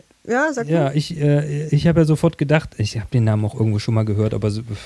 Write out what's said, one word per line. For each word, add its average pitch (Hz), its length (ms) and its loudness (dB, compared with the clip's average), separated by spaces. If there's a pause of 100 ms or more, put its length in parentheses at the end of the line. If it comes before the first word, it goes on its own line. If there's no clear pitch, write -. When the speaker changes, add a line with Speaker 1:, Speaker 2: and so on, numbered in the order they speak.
(280)
Speaker 1:
ja, 277 260 0
sag 233 140 -6
Speaker 2:
ja, 160 180 2
Speaker 1:
mal. 139 120 -2
Speaker 2:
ich, 156 220 -4
äh, 147 500 0
ich 147 180 2
habe 170 140 4
ja 160 40 4
sofort 156 340 0
gedacht, 151 380 0
ich 110 220 -2
habe 104 140 -10
den 120 100 4
Namen 107 220 2
auch 104 100 -4
irgendwo 110 240 0
schon 117 160 -4
mal 110 100 2
gehört, 107 280 0
aber 107 180 0
so, 107 100 -6 (240)